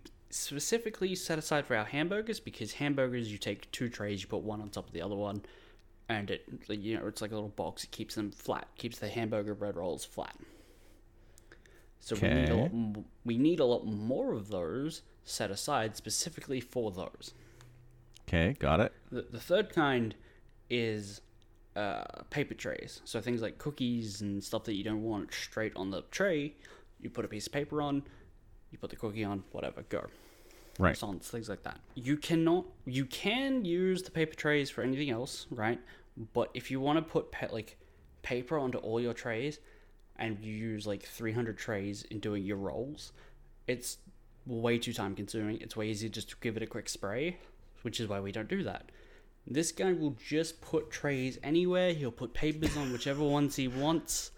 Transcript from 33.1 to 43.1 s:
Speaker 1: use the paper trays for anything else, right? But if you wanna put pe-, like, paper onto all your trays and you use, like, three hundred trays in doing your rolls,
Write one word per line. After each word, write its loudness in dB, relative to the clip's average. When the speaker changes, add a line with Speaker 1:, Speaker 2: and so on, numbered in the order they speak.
Speaker 1:
use 2
the -12
paper 0
trays 2
for -4
anything 2
else, -4
right? 0
But 4
if -6
you 0
wanna 4
put 0
pe-, -4
like, -6
paper 0
onto 0
all 0
your 2
trays -2
and -2
you -6
use, -4
like, -2
three -4
hundred 0
trays -2
in -8
doing 0
your 0
rolls, -4